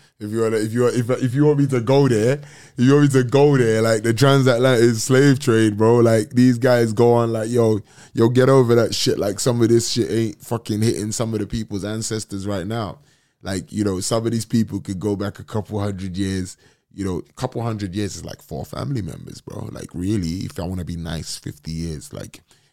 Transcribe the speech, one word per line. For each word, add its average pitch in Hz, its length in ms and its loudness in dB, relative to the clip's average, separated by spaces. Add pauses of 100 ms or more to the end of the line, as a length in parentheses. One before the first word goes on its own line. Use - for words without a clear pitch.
(200)
If 107 100 -10
you 113 120 -2
wanna, 110 140 0
if 107 180 -2
you, 123 140 2
if, 113 200 -2
if 123 260 -2
you 147 120 4
want 147 140 2
me 139 80 2
to 123 120 0
go 135 260 4
there, 120 280 2
if - 500 -6
you 131 80 6
want 147 120 6 (100)
me 131 80 4
to - 20 0
go 139 320 4
there, 113 240 2
like, 113 220 -2
the 113 100 0
transatlantic 123 840 4
slave 131 420 4
trade, 110 400 2
bro. 110 200 4
Like, 113 320 4
these 123 280 4
guys 120 340 2
go 120 220 4
on, 117 180 0
like, 110 160 -4
yo, 113 320 2 (320)
yo, 117 160 2
get 127 220 4
over 123 240 4
that 117 200 2
shit. - 240 -2
Like, 98 220 -4
some 120 220 0
of 110 80 2
this 117 200 2
shit 117 200 -2
ain't 113 320 -4
fucking 110 400 -4
hitting 110 300 -4
some 110 200 -4
of 107 80 -4
the 101 60 -4
people's 104 380 -8
ancestors 107 640 -8
right 98 200 -4
now. 110 320 -8 (440)
Like, 95 300 -8
you 104 120 -2
know, 95 160 -2
some 113 260 -2
of 117 60 -2
these 113 120 -4
people 104 360 -2
could 95 200 -10
go 101 160 -2
back 101 220 -8
a 101 60 -18
couple 107 360 -8
hundred 98 360 -8
years, 95 420 -6 (340)
you 98 140 -10
know, 92 200 -6
a - 80 -20
couple 123 280 -8
hundred 104 320 -8
years 101 220 -6
is, 82 80 -16
like, - 180 -16
four 71 240 -12
family 131 360 -8
members, 50 380 -14
bro. - 320 -14
Like, - 220 -14
really, 90 500 -4
if - 140 -10
I 87 60 -8
wanna 90 200 -8
be 85 120 -10
nice, 82 420 -10
fifty - 320 -14
years, 80 420 -10
like, - 300 -16 (300)